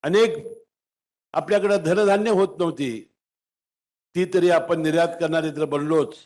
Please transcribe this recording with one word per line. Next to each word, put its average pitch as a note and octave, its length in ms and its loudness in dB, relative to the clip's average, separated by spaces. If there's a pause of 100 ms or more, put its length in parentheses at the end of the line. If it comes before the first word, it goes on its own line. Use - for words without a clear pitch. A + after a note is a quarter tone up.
अनेक A3 440 0 (840)
आपल्याकडे G3 460 0
धनधान्य G3+ 520 2
होत F#3+ 280 0
नव्हती, C3+ 500 -4 (1040)
ती F3+ 100 0 (100)
तरी F3 160 4
आपण E3 320 0
निर्यात E3 260 2 (120)
करणारे D#3+ 300 -2
तर D3 140 -4
बनलोच. D3 600 -2